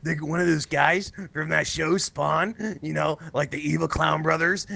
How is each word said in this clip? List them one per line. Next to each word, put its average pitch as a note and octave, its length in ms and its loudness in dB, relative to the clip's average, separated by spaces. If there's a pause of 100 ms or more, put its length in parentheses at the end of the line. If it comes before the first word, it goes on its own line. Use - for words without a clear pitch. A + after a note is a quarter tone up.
the, D#3+ 180 -2
one D#3 180 -2
of F3+ 80 2
those D#3 180 2
guys D#3 460 2 (220)
from D#3 160 -4
that D#3 160 2
show, E3 320 0
Spawn. F3 840 0
You D#3 120 -6
know, D3+ 240 0 (160)
like D3 180 -2
the D3+ 60 -6
evil D#3 300 0
clown D#3 340 0
brothers. E3 540 2